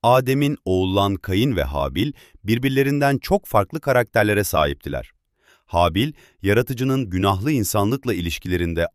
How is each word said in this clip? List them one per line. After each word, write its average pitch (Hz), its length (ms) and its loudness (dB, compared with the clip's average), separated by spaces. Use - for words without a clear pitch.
Adem'in 135 600 2
oğullan 92 500 2
Kayın 98 420 0
ve 80 60 0
Habil, 71 500 -2
birbirlerinden 135 720 0
çok - 280 -2
farklı 110 340 -2
karakterlere 107 640 2
sahiptiler. 71 680 -4
Habil, 87 460 0
yaratıcının 120 680 0
günahlı 95 420 0
insanlıkla 113 640 -2
ilişkilerinde 85 800 -4